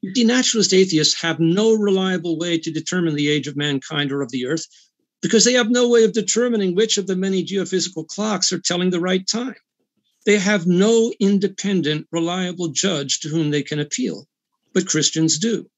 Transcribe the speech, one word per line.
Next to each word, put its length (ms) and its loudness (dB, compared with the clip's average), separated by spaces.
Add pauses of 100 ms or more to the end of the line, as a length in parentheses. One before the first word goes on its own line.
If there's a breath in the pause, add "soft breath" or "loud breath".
You 140 -8
see, 80 2
naturalist 500 2
atheists 480 2
have 180 -2
no 340 4
reliable 680 0
way 180 -2
to 140 -6
determine 420 -2
the 140 -2
age 180 0
of 120 -8
mankind 540 -4
or 100 -4
of 100 -6
the 160 -6
earth 180 -4 (560 soft breath)
because 220 4
they 100 4
have 160 2
no 200 2
way 160 6
of 80 2
determining 640 0
which 220 2
of 100 -4
the 100 -2
many 280 -2
geophysical 600 -4
clocks 460 -4
are 60 -4
telling 300 -2
the 120 -2
right 260 -2
time. 280 -6 (680)
They 140 4
have 260 0
no 540 4
independent, 920 0
reliable 580 -4
judge 500 -2
to 80 -10
whom 240 0
they 120 0
can 160 -6
appeal, 460 -6 (480)
but 140 0
Christians 500 0
do. 400 -4